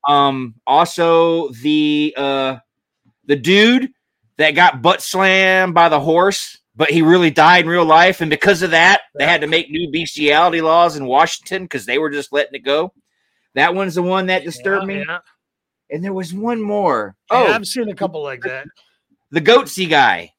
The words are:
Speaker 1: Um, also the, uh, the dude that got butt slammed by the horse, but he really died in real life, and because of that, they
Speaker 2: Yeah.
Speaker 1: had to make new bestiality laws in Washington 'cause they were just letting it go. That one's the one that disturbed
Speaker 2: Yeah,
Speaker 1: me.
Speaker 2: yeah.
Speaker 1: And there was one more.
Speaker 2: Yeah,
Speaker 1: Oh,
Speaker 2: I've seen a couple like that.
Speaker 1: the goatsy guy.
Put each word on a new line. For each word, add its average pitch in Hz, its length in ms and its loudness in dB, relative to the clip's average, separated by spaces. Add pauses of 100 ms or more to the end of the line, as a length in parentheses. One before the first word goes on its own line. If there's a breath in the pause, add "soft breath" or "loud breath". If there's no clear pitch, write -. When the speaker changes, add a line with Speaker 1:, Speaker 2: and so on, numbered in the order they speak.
Speaker 1:
Um, 139 460 0 (120)
also 165 840 0
the, 151 640 -2
uh, 135 400 -4 (720)
the 143 100 0
dude 214 560 2 (460)
that 151 140 2
got 170 300 2
butt 175 200 0
slammed 190 720 0
by 170 160 4
the 147 100 2
horse, 180 580 0 (160)
but 143 160 0
he 165 120 2
really 170 280 4
died 165 340 4
in 165 60 -4
real 175 140 2
life, 170 380 4
and 156 80 -4
because 175 320 0
of 180 80 -2
that, 170 320 4 (160)
they 139 80 -2
Speaker 2:
Yeah. 170 60 2
Speaker 1:
had 156 100 -2
to 151 40 -6
make 156 240 -4
new 160 220 -8
bestiality 160 680 0
laws 160 340 2
in 143 80 -8
Washington 170 640 -2
'cause 117 160 -10
they 123 140 -4
were 156 120 -4
just 143 220 -10
letting 143 220 -4
it 120 100 -14
go. 151 280 -2 (600)
That 165 200 0
one's 185 220 -6
the 180 60 -2
one 185 240 -2
that 185 180 -2
disturbed 190 440 -6
Speaker 2:
Yeah, 196 60 -8
Speaker 1:
me. 196 140 -10
Speaker 2:
yeah. 170 100 -10 (720)
Speaker 1:
And 165 140 -8
there 196 100 -8
was 175 200 -8
one 226 280 -6
more. 160 540 -2 (140)
Speaker 2:
Yeah, 240 80 2
Speaker 1:
Oh, 247 160 4
Speaker 2:
I've 214 120 -6
seen 233 240 -8
a 185 40 -10
couple 165 280 -8
like 131 200 -10
that. 131 240 -12 (640)
Speaker 1:
the 160 100 -2
goatsy 202 480 2
guy. 113 500 2